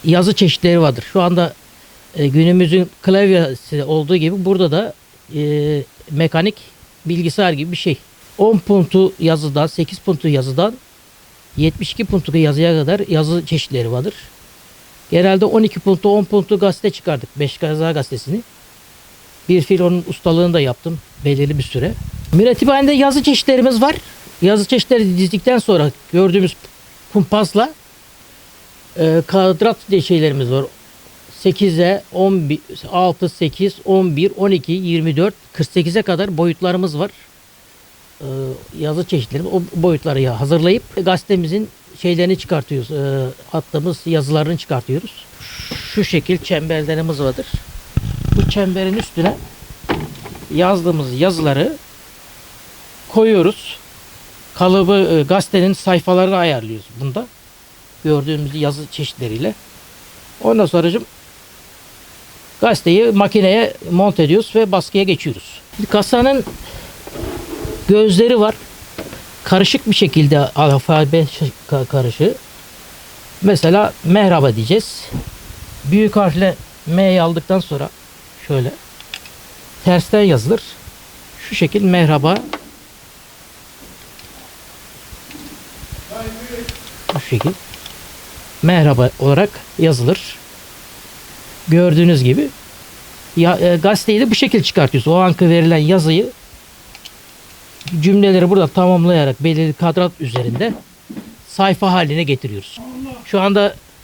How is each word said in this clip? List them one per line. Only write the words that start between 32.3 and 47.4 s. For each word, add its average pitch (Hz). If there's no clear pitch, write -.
bir, 147
altı, 180
sekiz, 185
on 190
bir, 180
on 196
iki, 165
yirmi 165
dört, 185
kırk -
sekize 175
kadar 185
boyutlarımız 175
var. 190
E, 139
yazı 156
çeşitleri, 143
o 185
boyutları 160
ya 123
hazırlayıp 170
gazetemizin 185
şeylerini 180
çıkartıyoruz. 139
E, 139
attığımız 160
yazılarını 156
çıkartıyoruz. 139
Şu 208
şekil 175
çemberlerimiz 160
vardır. 131